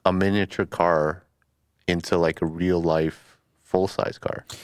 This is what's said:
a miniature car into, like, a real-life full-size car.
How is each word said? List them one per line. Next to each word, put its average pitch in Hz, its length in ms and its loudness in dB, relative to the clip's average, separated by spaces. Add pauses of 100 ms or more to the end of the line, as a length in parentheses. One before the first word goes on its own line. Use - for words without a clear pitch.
a 92 80 4
miniature 98 500 0
car 85 600 0 (600)
into, 90 300 0
like, 82 240 0
a 85 60 0
real-life 82 880 0 (280)
full-size - 520 -2
car. - 300 -8 (180)